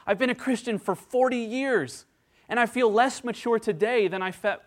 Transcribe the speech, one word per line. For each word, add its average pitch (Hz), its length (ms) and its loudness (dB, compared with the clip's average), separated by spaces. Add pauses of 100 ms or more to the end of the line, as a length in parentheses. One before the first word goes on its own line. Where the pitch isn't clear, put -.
I've 202 120 2
been 254 100 2
a 247 60 0
Christian 240 440 -2
for 185 160 -2
forty 254 420 0
years 233 680 -2 (420)
and 233 120 -2
I 226 80 2
feel 233 240 2
less 247 320 2
mature 233 360 -2
today 214 480 0
than 185 140 -4
I 185 100 -4
fe-, 202 340 -4